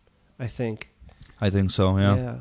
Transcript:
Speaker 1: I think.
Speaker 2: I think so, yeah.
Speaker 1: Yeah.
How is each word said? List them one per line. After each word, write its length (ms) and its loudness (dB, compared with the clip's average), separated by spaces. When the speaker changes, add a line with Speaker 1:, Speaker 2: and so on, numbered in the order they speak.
Speaker 1:
I 80 -8
think. 440 -8
Speaker 2:
I 100 2
think 220 2
so, 260 2
yeah. 160 4
Speaker 1:
Yeah. 260 -4